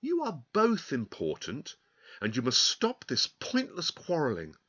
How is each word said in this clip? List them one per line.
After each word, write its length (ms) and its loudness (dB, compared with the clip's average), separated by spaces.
You 200 2
are 280 -4
both 400 4
important, 840 -4
and 140 -2
you 60 2
must 220 4
stop 420 0
this 220 0
pointless 640 -2
quarreling. 640 -2